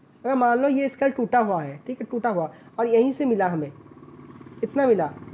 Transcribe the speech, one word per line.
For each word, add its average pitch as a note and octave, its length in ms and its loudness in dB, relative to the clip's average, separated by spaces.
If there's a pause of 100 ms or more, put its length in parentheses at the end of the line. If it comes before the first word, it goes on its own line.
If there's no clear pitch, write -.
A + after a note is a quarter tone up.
(240)
अगर B3+ 100 -2
मान B3 240 2
लो C#4 100 2
ये C#4 200 2
स्केल C#4 220 0
टूटा B3 300 0
हुआ G3 220 0
है, C#3 140 -10 (100)
ठीक B3+ 140 -10
है, A#3+ 60 -8
टूटा A#3+ 220 -4
हुआ E3+ 220 -2 (280)
और A#3 80 0
यहीं A#3 260 4
से C#4+ 120 -4
मिला G3 240 2
हमें, D#3 220 -4 (920)
इतना C4+ 220 0
मिला, F3+ 240 2 (240)